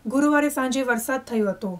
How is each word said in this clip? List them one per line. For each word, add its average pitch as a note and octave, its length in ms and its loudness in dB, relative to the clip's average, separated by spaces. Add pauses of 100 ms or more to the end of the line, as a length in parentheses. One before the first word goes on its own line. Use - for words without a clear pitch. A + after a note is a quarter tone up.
ગુરુવારે D4 500 2
સાંજે C4 320 0
વરસાદ A#3+ 400 -2
થયો G#3+ 240 0
હતો. F#3+ 280 -8